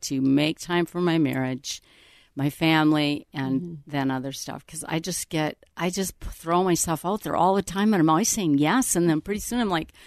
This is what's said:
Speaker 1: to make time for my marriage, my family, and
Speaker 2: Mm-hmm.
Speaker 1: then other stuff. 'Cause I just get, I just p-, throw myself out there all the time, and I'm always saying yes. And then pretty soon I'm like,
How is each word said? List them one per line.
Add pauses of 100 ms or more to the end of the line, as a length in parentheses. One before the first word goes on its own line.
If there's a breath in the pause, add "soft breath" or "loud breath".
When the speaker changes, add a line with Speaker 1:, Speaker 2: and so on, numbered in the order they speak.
Speaker 1:
to
make
time
for
my
marriage, (520 soft breath)
my
family,
and
Speaker 2:
Mm-hmm. (140)
Speaker 1:
then
other
stuff.
'Cause
I
just
get, (200)
I
just
p-,
throw
myself
out
there
all
the
time,
and
I'm
always
saying
yes.
And
then
pretty
soon
I'm
like, (160 soft breath)